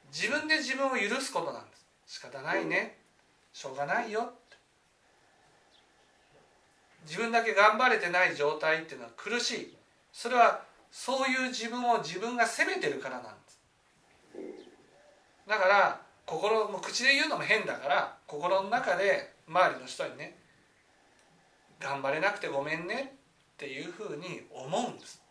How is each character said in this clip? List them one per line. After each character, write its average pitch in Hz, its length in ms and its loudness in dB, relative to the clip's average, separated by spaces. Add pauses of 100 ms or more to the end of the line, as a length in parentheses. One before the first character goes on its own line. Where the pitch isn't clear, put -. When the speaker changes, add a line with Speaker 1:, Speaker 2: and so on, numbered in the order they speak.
(100)
Speaker 1:
自 180 180 -4
分 302 200 -2
で 311 80 4
自 269 200 -2
分 269 100 0
を 254 100 0
許 220 240 0
す - 120 -6
こ 175 80 -2
と 151 120 -6
な 113 80 -12
ん - 80 -20
で - 80 -20
す。 - 100 -20 (200)
「仕 - 160 -16
方 131 180 -14
な 160 160 -2
い 170 80 -2
ね。 190 340 -2 (540)
Speaker 2:
う - 40 -20
ん。 - 20 -16
Speaker 1:
し - 80 -12
ょ 131 40 -8
う 131 60 -12
が 139 80 -4
な 202 180 0
い 220 80 -8
よ」 220 140 -2
っ - 20 -6
て。 - 300 -20 (2500)
自 160 140 -8
分 226 120 0
だ 233 140 4
け 220 80 0
頑 214 240 8
張 254 140 4
れ 220 80 4
て 180 100 -2
な 180 160 4
い 151 100 2
状 147 240 0
態 156 240 2
っ - 40 -12
て 139 80 -12
い - 20 -12
う 123 40 -14
の 117 60 -12
は 117 100 -18
苦 220 220 -4
し 233 180 -2
い。 - 200 -12 (360)
そ - 180 -8
れ 254 60 2
は 226 280 6 (260)
そ 269 360 -2
う - 20 2
い 254 80 2
う 254 120 0
自 226 200 -6
分 240 220 -4
を 226 80 4
自 175 200 -6
分 240 180 -4
が 226 100 4
責 320 200 0
め 381 140 -2
て 160 80 -2
る 139 120 -4
か 131 100 -8
ら 123 100 -8
な 110 100 -14
ん - 120 -20
で - 80 -20
す。 - 100 -20 (760)
Speaker 2:
う - 20 -14
ん。 - 180 -14 (920)
Speaker 1:
だ 208 120 0
か 185 80 4
ら、 190 340 6 (240)
心、 202 440 2
も 190 100 -6
う - 20 -6
口 - 240 -4
で 277 100 8
言 302 120 4
う - 20 -2
の 285 80 0
も 156 60 -4
変 202 240 2
だ - 100 -6
か 131 100 -8
ら、 175 300 0 (100)
心 180 360 0
の 202 80 -6
中 240 260 0
で 190 380 0 (120)
周 175 280 4
り - 60 -10
の - 60 -14
人 - 220 -6
に 123 80 -12
ね、 151 220 -14 (1400)
「頑 139 240 -6
張 139 80 0
れ 156 100 0
な 202 120 2
く - 60 -8
て 165 100 -6
ご 139 140 -2
め 156 120 -4
ん 170 120 -6
ね」 262 300 -8 (380)
っ - 40 -20
て 147 100 -12
い 135 140 -10
う 175 100 -10
ふ 202 220 -10
う - 20 -10
に 139 340 -12
思 143 280 -4
う 247 120 -2
ん - 80 -14
で - 80 -20
す。 - 240 -20